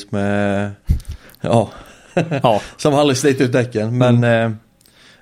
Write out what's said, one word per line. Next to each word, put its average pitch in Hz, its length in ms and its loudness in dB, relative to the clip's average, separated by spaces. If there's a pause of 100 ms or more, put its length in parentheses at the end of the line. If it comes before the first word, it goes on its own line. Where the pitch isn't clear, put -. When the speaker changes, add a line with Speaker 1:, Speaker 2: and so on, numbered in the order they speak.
(100)
Speaker 1:
med, 101 600 -2 (680)
ja, 113 300 0 (720)
Speaker 2:
Ja. 107 260 2
Speaker 1:
<laughs> - 80 -20
som 151 180 0
aldrig 143 220 2
sliter 139 280 2
ut 120 80 -2
däcken. 120 460 -2
Men, 123 180 4
Speaker 2:
Mm. 117 360 2
Speaker 1:
eh, 107 40 -8 (640)